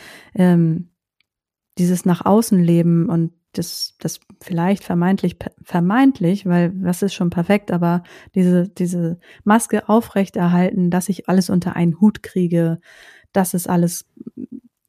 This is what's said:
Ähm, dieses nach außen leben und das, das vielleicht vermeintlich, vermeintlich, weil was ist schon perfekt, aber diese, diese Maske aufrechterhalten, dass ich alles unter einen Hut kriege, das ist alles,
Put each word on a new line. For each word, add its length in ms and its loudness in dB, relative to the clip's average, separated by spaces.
Ähm, 540 2
dieses 280 0
nach 200 0
außen 360 4
leben 480 2
und 220 -2
das, 420 -8
das 200 -8
vielleicht 420 -2
vermeintlich, 540 0
vermeintlich, 840 0
weil 300 2
was 260 -4
ist 120 -2
schon 160 -2
perfekt, 420 0
aber 320 0
diese, 340 2
diese 500 -4
Maske 460 2
aufrechterhalten, 1000 0
dass 180 -2
ich 180 -6
alles 220 0
unter 260 -2
einen 240 -2
Hut 240 0
kriege, 560 -2
das 200 -2
ist 140 -4
alles, 380 -2